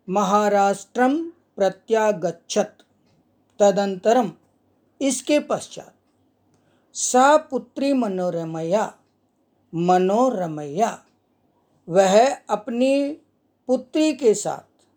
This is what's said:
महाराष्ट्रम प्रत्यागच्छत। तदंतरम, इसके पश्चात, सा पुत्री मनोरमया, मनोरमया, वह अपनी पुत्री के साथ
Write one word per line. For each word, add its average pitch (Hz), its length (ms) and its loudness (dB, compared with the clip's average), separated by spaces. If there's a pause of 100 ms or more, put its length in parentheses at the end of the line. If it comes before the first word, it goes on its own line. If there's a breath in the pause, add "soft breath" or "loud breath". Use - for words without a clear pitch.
महाराष्ट्रम 202 1160 0
प्रत्यागच्छत। 196 1500 -4 (840)
तदंतरम, 202 720 0 (680)
इसके 277 380 -2
पश्चात, - 540 -8 (1000)
सा 269 440 4
पुत्री 277 560 -4
मनोरमया, 175 1040 -4 (800)
मनोरमया, 180 1300 0 (840)
वह 196 460 4
अपनी 269 840 -2 (460)
पुत्री 294 460 0
के 226 200 2
साथ - 520 -8 (120)